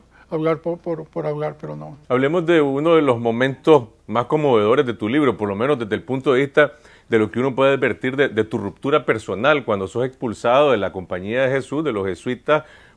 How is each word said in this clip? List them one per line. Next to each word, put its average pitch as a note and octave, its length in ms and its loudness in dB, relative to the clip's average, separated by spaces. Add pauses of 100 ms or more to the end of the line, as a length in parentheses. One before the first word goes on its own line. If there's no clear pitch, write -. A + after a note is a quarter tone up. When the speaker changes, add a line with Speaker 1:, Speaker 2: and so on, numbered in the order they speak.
(300)
Speaker 1:
hablar D#3+ 300 -2
por, E3+ 180 -6
por, D#3+ 280 -8
por D#3 200 -8
hablar, D3+ 340 -6
pero D3+ 160 -12
no. D3+ 220 -16 (100)
Speaker 2:
Hablemos C#3+ 380 0
de E3 160 4
uno D3 340 2
de D#3+ 60 6
los B2+ 180 2
momentos B2+ 680 2 (200)
más A#2 200 -2
conmovedores C3 600 2
de A#2+ 80 -4
tu G#2 160 -4
libro, C3+ 260 2
por G#2 140 -4
lo G2 60 -4
menos B2+ 240 0
desde G#2+ 160 -4
el - 80 -4
punto C3 300 -2
de B2+ 80 2
vista C#3+ 320 2 (360)
de A2+ 100 4
lo G#2+ 100 0
que A#2 100 -6
uno C3 140 -2
puede C3+ 220 2
advertir C3 400 -2
de, C3+ 140 2
de A2 140 0
tu A2+ 140 -6
ruptura C3+ 480 -2
personal A#2+ 580 -2
cuando G2 240 -2
sos A#2 180 -4
expulsado B2+ 640 0
de A#2 60 2
la F#2+ 140 -4
Compañía F#2+ 520 -6
de B2+ 60 0
Jesús, C3+ 340 -4
de D3 80 -4
los G2 160 -4
jesuitas, B2 560 -4 (340)